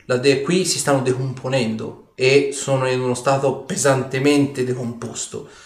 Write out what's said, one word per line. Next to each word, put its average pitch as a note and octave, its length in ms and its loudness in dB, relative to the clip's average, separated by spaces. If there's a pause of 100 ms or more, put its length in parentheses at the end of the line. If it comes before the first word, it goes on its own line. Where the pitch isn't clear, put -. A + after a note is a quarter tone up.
la B2 100 0
de-, C3 260 4
qui F3+ 220 2
si - 140 -2
stanno C#3 240 2
decomponendo B2+ 1120 -4
e C#3 380 4
sono C3 380 0
in B2+ 100 0
uno B2+ 140 0
stato C3+ 500 0
pesantemente C#3 1000 2
decomposto. A#2+ 840 -8 (180)